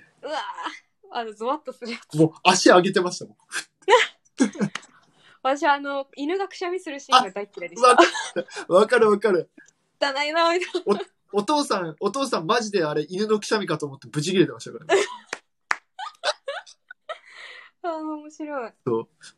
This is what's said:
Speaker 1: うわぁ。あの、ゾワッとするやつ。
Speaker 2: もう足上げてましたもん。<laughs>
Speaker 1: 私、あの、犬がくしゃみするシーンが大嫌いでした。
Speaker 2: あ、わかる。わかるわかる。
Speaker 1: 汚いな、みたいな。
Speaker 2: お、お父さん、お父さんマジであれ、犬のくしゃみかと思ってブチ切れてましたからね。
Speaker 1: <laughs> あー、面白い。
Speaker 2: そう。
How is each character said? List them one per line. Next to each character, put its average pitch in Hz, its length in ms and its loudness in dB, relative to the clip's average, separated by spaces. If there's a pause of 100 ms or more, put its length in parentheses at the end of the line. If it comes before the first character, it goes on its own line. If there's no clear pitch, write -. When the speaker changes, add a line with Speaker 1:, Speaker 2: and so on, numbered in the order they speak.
(240)
Speaker 1:
う - 40 -12
わ 294 40 -8
ぁ。 277 100 -6 (680)
あ 240 120 -6
の、 220 100 -12
ゾ 208 120 -10
ワ 269 100 0
ッ 302 80 -10
と 254 80 -12
す - 140 -14
る 220 60 -8
や 233 80 -10 (100)
つ。 - 80 -6
Speaker 2:
も 160 100 6
う 156 40 0 (120)
足 185 260 6
上 180 120 10
げ 190 100 0
て 190 80 0
ま 180 120 -2
し - 80 -12
た - 60 -14
も - 80 -20
ん。 - 40 -20 (1000)
<laughs> 226 340 0 (720)
Speaker 1:
私、 285 240 0
あ 285 140 4
の、 277 280 -6 (100)
犬 302 200 -2
が 381 100 -4
く - 80 -14
し 370 100 -8
ゃ 349 60 -4
み 370 80 -6
す 349 100 -14
る 277 100 -10
シ - 120 -8
ー 262 100 6
ン - 40 0
が 190 60 -10
大 202 240 -10
嫌 175 120 -12
い - 20 -12
で 170 60 -16
し 226 60 -8
た。 247 80 8
Speaker 2:
あ、 - 40 8
わ - 20 2
か 320 60 8 (400)
る。 - 260 -12
わ 190 200 6
か 240 120 4
る 220 120 6
わ 202 80 2
か 208 120 0
る。 165 180 0 (520)
Speaker 1:
汚 285 60 0 (160)
い 294 100 -4
な、 339 200 4
み 359 120 0
た 359 140 -6
い - 60 -16
な。 - 140 2 (320)
Speaker 2:
お、 202 80 0
お 202 40 0
父 294 200 2
さ 220 160 -2
ん、 165 200 -6
お 202 120 -2
父 269 140 -2
さ 220 140 -2
ん 160 80 -8
マ 240 120 2
ジ 214 120 -6
で 196 120 2
あ 151 100 -2
れ、 151 140 -2
犬 190 200 -4
の 214 120 2
く 208 60 -12
し - 80 -2
ゃ 214 60 0
み 185 80 -6
か 160 100 -2
と 151 80 -8
思 135 100 -10
っ - 40 -18
て - 100 -20
ブ 147 120 -6
チ 160 100 -4
切 190 80 2
れ 160 80 6
て 135 40 -8
ま 113 80 -14
し - 60 -16
た 123 120 -16
か - 60 -14
ら 330 120 0
ね。 392 60 4
Speaker 1:
<laughs> - 40 -2 (2750)
あ 359 40 -6
ー、 330 120 -4
面 302 320 -8
白 294 360 -8
い。 - 40 -14 (140)
Speaker 2:
そ 113 160 0
う。 - 60 -10 (300)